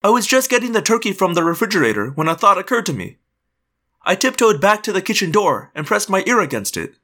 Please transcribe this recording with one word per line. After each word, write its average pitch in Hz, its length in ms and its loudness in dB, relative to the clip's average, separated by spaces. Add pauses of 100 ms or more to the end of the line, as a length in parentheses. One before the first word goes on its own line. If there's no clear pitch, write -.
I 196 60 4
was 233 180 2
just 262 220 2
getting 240 240 0
the 214 80 2
turkey 226 320 0
from 185 200 0
the 170 100 0
refrigerator 156 680 0
when 156 160 -4
a 165 80 0
thought 202 220 4
occurred 226 300 -2
to 160 60 -4
me. 92 240 -10 (840)
I 185 120 0
tiptoed 220 460 0
back 208 220 2
to 220 80 -6
the 185 100 -2
kitchen 196 300 -2
door 156 420 0
and 151 140 -8
pressed 214 220 -2
my 190 180 0
ear 247 140 2
against 127 360 -4
it. - 260 -8